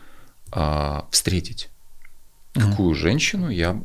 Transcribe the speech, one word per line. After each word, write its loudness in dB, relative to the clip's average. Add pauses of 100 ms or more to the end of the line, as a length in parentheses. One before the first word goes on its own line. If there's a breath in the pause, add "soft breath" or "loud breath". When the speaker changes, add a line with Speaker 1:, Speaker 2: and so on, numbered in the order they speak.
(520 loud breath)
Speaker 1:
а, 0
встретить. 0 (880)
Speaker 2:
Мгм. 6
Speaker 1:
Какую 4
женщину 2
я, 0